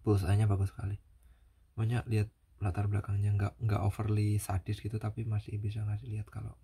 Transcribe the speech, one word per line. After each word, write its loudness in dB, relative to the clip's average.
pulsanya 4
bagus 2
sekali. -6
Pokoknya 0
lihat 2
latar 0
belakangnya, 0
nggak, 0
nggak 2
overly 2
sadis -2
gitu, -4
tapi -4
masih -2
bisa -4
ngasih -4
lihat -6
kalau -10